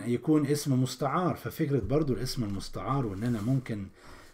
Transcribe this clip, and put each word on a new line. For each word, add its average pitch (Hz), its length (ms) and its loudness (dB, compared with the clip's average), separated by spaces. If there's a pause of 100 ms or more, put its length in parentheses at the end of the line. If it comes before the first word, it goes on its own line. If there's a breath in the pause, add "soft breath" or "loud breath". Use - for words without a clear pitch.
يكون 139 400 4
اسم 139 360 2
مستعار، 143 540 0
ففكرة 135 440 -2
برضو 131 340 2
الاسم 123 300 -2
المستعار 104 640 -2
وإن 98 180 -4
أنا 120 180 0
ممكن 117 460 0 (460 loud breath)